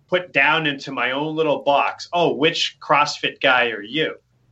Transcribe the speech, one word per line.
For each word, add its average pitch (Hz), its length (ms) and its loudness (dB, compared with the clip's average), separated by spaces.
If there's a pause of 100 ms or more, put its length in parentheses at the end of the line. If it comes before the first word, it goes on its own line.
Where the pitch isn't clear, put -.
put 180 240 -2
down 151 340 2
into 139 260 -6
my 123 180 -2
own 151 260 -4
little 151 260 0
box. 139 520 0
"Oh, 165 180 2
which 151 480 -2
CrossFit 143 600 0
guy 123 260 4
are 107 140 -6
you? 120 340 -4 (360)